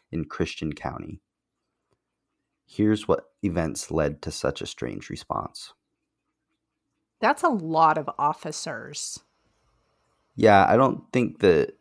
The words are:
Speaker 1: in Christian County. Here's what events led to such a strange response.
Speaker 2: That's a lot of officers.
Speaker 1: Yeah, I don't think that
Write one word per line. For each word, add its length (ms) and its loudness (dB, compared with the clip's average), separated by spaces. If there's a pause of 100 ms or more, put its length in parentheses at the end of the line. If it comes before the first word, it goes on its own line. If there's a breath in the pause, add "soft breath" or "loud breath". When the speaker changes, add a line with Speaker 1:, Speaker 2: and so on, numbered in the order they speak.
(100)
Speaker 1:
in 140 -6
Christian 480 -6
County. 480 -12 (1400)
Here's 420 0
what 200 0 (160)
events 480 -4
led 320 -2
to 80 -10
such 320 -6
a 40 -10
strange 440 -10
response. 640 -10 (1500)
Speaker 2:
That's 220 2
a 80 4
lot 480 2
of 100 -6 (100)
officers. 1000 -6 (1160)
Speaker 1:
Yeah, 300 8
I 120 4
don't 240 2 (100)
think 280 -2
that 400 4